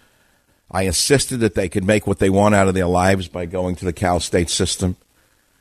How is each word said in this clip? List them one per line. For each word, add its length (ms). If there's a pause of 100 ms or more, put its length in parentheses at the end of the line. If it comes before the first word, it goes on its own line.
(680)
I 140
insisted 540
that 180
they 140
could 160
make 220
what 120
they 120
want 240
out 120
of 60
their 140
lives 400
by 180
going 300
to 100
the 80
Cal 260
State 300
system. 480 (640)